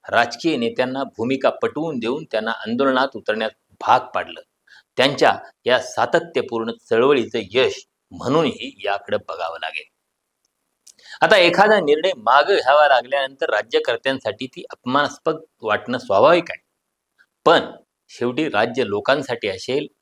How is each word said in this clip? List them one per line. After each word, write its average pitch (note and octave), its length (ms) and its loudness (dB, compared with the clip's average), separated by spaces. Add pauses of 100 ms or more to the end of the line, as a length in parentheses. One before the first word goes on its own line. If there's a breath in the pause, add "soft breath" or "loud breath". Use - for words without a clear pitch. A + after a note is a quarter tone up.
राजकीय A#2+ 480 0
नेत्यांना B2+ 460 -4
भूमिका C3 460 -2
पटवून D3 500 -4
देऊन C3 240 -4
त्यांना A2 280 -6
आंदोलनात B2+ 640 -2
उतरण्यास A2 360 -4 (200)
भाग A#2+ 280 0
पाडलं. - 420 -8 (560 soft breath)
त्यांच्या C3 400 4 (280 loud breath)
या A#2+ 140 4
सातत्यपूर्ण A#2 920 -2 (180)
चळवळीचं A#2+ 500 2 (120)
यश A#2+ 360 0 (240)
म्हणूनही B2+ 760 -4
याकडे G2+ 320 -4
बघावं E2 440 -8
लागेल. D#2 220 -10 (1400 loud breath)
आता E3 160 6
एखादा F#3+ 420 4
निर्णय D#3+ 380 2
मागं F3 380 4
घ्यावा D3 320 4
लागल्यानंतर C3+ 600 0
राज्यकर्त्यांसाठी B2+ 1000 -2
ती - 220 -18
अपमानास्पद C#3+ 680 -2 (260)
वाटणं A2 360 -4
स्वाभाविक C#3 520 4
आहे, - 160 -16 (800 soft breath)
पण D#3+ 260 4 (360)
शेवटी B2+ 420 -4
राज्य A#2+ 380 -2
लोकांसाठी A#2 600 -4
असेल B2 400 -6 (140)